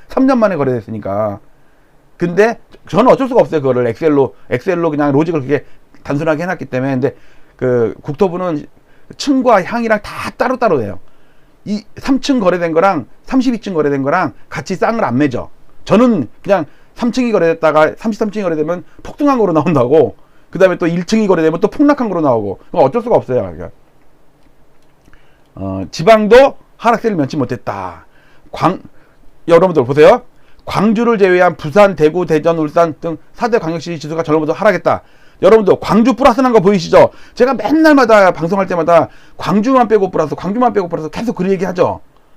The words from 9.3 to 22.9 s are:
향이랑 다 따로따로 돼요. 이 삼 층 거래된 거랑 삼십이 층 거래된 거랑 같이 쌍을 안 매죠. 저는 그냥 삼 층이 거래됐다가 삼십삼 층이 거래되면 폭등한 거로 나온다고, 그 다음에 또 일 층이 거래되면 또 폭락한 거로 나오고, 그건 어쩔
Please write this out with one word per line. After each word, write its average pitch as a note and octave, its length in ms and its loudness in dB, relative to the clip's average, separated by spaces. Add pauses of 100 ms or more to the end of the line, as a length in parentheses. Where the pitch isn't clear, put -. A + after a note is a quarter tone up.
향이랑 A3+ 380 -2
다 - 360 -12
따로따로 A#3 420 0
돼요. G2+ 200 -8 (640)
이 G#3 180 -6 (140)
삼 C4+ 240 -2
층 C4 180 0
거래된 F3 320 0
거랑 E3 360 0 (160)
삼십이 B3+ 380 -2
층 G3 120 -8
거래된 C#3+ 280 -2
거랑 D3+ 320 -2 (160)
같이 E3+ 260 -8
쌍을 A3 280 -2
안 A#2+ 140 -2
매죠. B2+ 320 -2 (360)
저는 G3+ 420 2 (160)
그냥 F3+ 220 0 (300)
삼 A#3 160 -4
층이 B3 200 -2
거래됐다가 E3 640 2
삼십삼 G#3+ 340 -6
층이 G#3 120 -6
거래되면 D#3+ 400 -4 (200)
폭등한 C#4+ 360 -2
거로 F#3 140 0
나온다고, C#3 640 2 (360)
그 E3 80 -4
다음에 F#3 180 2
또 F3 80 -2
일 E3+ 200 -2
층이 A3 220 0
거래되면 E3 320 0
또 G#3 100 0
폭락한 C#4+ 400 0
거로 F3+ 120 -4
나오고, A2 440 0
그건 F3 180 0
어쩔 A3 180 0